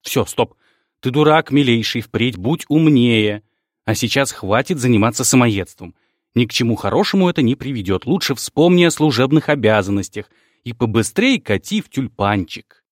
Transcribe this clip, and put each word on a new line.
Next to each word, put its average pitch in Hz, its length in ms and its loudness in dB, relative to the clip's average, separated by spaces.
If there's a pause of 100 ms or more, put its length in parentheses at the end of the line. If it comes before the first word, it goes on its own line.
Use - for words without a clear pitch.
«Всё, - 240 -2
стоп! - 300 -4 (440)
Ты 131 120 -4
дурак, 151 400 2
милейший, 120 500 0
впредь 113 340 -4
будь 110 320 -4
умнее!» 120 760 2 (480)
А 107 60 0
сейчас 135 360 -2
хватит 120 460 -2
заниматься 120 460 0
самоедством. 104 720 0 (400)
Ни 117 100 2
к - 80 -12
чему 117 220 0
хорошему 175 520 0
это 170 140 -2
не 123 140 2
приведёт. 98 500 -6
Лучше 123 300 -2
вспомни 175 480 2
о 165 80 4
служебных 143 580 0
обязанностях 104 800 0 (340)
и 120 100 -12
побыстрей 123 680 0
кати 135 420 -4
в - 80 -16
тюльпанчик. 104 1000 -6